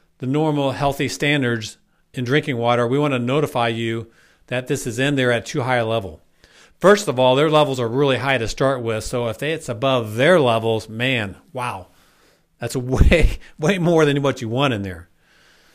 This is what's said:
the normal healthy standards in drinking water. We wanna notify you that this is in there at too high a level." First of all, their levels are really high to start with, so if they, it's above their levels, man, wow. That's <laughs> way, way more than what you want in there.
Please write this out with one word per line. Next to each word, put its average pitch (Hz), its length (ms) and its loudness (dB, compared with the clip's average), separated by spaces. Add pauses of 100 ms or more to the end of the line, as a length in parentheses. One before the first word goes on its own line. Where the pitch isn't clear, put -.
(180)
the - 80 -10
normal 143 460 0
healthy 139 380 -2
standards 123 680 -2 (340)
in 127 140 -6
drinking 143 320 0
water. 120 300 2
We 127 100 0
wanna 143 220 0
notify 127 480 0
you 113 400 -4 (400)
that 127 180 -6
this 139 220 -4
is 113 100 -6
in 139 160 0
there 127 180 2
at 117 140 -2
too 151 160 -6
high 127 140 0
a 120 100 0
level." 104 380 -6 (560)
First 202 280 6
of 131 100 -2
all, 127 180 4
their 151 140 2
levels 143 300 2
are 120 80 -2
really 131 300 2
high 135 200 0
to 117 100 -2
start 135 360 -2
with, 110 200 -4
so 120 260 -4
if 107 100 -8
they, 147 120 -4
it's 160 160 -8
above 120 460 -2
their 156 260 4
levels, 113 480 0
man, 113 480 -4 (160)
wow. 123 360 -10 (720)
That's - 160 -8
<laughs> - 0 -
way, 131 640 4 (180)
way 180 220 0
more 165 260 4
than 143 160 2
what 135 220 -2
you 117 40 -6
want 127 280 0
in 101 80 -6
there. 87 260 -12 (640)